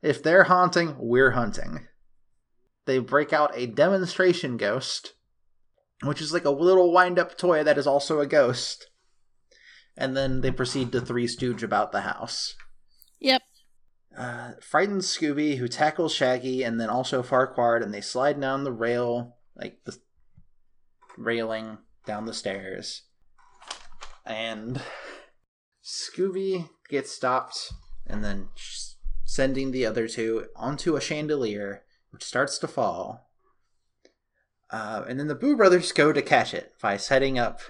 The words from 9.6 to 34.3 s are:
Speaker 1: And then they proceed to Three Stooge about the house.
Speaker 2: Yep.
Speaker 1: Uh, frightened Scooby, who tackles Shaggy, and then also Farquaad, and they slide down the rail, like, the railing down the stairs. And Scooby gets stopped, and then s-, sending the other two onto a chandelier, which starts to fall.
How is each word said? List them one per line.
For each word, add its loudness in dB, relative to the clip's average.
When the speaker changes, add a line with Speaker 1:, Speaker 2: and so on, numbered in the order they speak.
Speaker 1:
And -2
then 0
they 2
proceed -2
to 0
Three -2
Stooge -4
about 0
the -2
house. -8
Speaker 2:
Yep. 2
Speaker 1:
Uh, -10
frightened 0
Scooby, -2
who -4
tackles 0
Shaggy, 0
and -2
then -4
also -2
Farquaad, 2
and -6
they -8
slide -2
down -2
the -4
rail, -2
like, -14
the -14
railing -6
down -8
the -10
stairs. -10
And -8
Scooby -6
gets -4
stopped, -4
and -2
then -2
s-, -12
sending 2
the 0
other -2
two -2
onto -2
a -2
chandelier, -4
which -18
starts -2
to -6
fall. -4